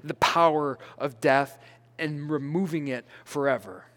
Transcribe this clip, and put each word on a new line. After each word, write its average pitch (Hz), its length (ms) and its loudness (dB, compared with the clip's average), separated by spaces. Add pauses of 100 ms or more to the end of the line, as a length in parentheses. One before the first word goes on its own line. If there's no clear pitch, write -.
the 151 100 -6
power 151 640 2 (220)
of 127 200 -6
death 139 380 2 (400)
and 151 320 -6
removing 151 600 -2
it 123 180 -6 (160)
forever. 110 640 -2 (120)